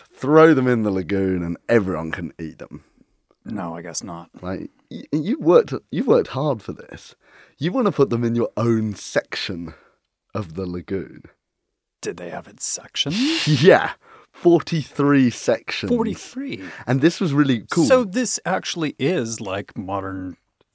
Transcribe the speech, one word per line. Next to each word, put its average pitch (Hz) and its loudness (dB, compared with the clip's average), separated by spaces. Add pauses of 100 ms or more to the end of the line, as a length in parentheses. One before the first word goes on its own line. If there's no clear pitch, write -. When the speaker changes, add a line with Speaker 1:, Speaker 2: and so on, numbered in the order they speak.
(140)
Speaker 1:
throw 156 6
them 131 4
in 117 2
the 104 0
lagoon 95 0
and 85 -4 (120)
everyone 92 2
can 82 -8
eat 80 -12
them? - -16 (600)
Speaker 2:
No, 95 -8
I 85 -12
guess 85 -10
not. 85 -12 (100)
Speaker 1:
Like, 90 -8 (180)
y-, - -14
you've 180 -2
worked, 151 6 (160)
you've 214 -4
worked 120 4
hard 131 -4
for 95 -10
this. - -18 (420)
You 170 -4
wanna 226 0
put - 2
them 117 0
in 117 0
your 117 0
own 110 2
section - -8 (580)
of 87 -8
the 95 -6
lagoon. 87 -8 (760)
Speaker 2:
Did 87 -8
they 87 -12
have 87 -12
it - -20
sectioned? - -6 (160)
Speaker 1:
<laughs> 320 -4
Yeah. 151 4 (560)
Forty-three 143 2
sections. - -4
Speaker 2:
Forty-three? 233 -4 (220)
Speaker 1:
And 131 0
this 165 2
was 165 0
really 135 2
cool. 165 2
Speaker 2:
So 254 4
this 214 -4
actually 170 -4
is 127 -2
like 101 -8
modern 95 -8 (380)